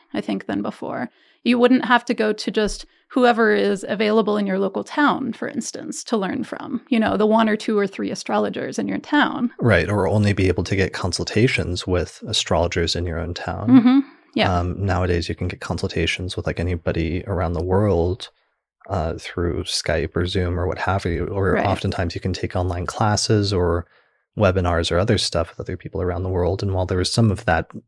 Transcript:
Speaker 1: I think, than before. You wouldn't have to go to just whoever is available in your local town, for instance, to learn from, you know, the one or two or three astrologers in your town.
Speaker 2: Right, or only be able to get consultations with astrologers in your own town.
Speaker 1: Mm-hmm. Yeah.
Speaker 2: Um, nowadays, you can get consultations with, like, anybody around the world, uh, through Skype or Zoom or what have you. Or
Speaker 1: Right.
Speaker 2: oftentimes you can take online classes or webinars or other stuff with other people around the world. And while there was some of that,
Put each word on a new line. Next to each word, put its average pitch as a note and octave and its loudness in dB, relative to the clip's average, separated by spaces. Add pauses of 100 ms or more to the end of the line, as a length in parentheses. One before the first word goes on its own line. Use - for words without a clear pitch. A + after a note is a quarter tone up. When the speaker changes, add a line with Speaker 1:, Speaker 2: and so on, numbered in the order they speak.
(140)
Speaker 1:
I D#3 -2
think, - -4
than G#2 -2
before. - -8 (320)
You A#3+ 4
wouldn't B3 4
have A#3+ 2
to A#3+ 0
go G#3+ 0
to G#3+ -8
just G#3 -2 (260)
whoever A#3 4
is G3+ 0
available G#3 2
in G#3 0
your F#3+ 0
local G3 -2
town, - 0
for - -8
instance, - -8
to - -2
learn F#3+ -2
from, - -10
you A3+ 2
know, G3 2
the G#3+ 4
one A3 4
or G#3+ 2
two G#3+ 0
or G3+ 2
three G3 -6
astrologers - -4
in G#3 -2
your G#3 -4
town. C#4+ 0
Speaker 2:
Right, E2+ 4
or G2+ 2
only G2+ 4
be F#2 2
able F2+ 2
to G2 -2
get F#2+ 0
consultations F#2 0
with F2+ -2
astrologers F2 0
in F2 -2
your E2 -4
own E2+ -4
town. F#2 -6
Speaker 1:
Mm-hmm. B3+ 8 (360)
Yeah. G2 2
Speaker 2:
Um, F2+ -2
nowadays, F2+ 0
you E2+ -4
can F2+ -4
get - -10
consultations F2+ -4
with, F2 -4
like, D#2+ -4
anybody E2+ -2
around F2 -2
the E2 -2
world, F#2 2 (640)
uh, D#2+ -2
through E2+ -4
Skype - -2
or F2 0
Zoom F2+ -2
or F2+ -2
what D#2 -4
have F#2+ -2
you. E2+ -2
Or F#2+ 0
Speaker 1:
Right. - 2
Speaker 2:
oftentimes F#2+ -2
you - -10
can F#2 -2
take - -6
online F2+ -2
classes G#2 0
or E2+ 0 (500)
webinars F2+ 2
or E2+ 4
other G#2 2
stuff - -2
with - -14
other - -8
people - -8
around F2+ -2
the F#2 -4
world. F#2 0
And G2 0
while F#2 0
there F#2 0
was F2+ 0
some A2+ 4
of - -4
that, E2 0 (180)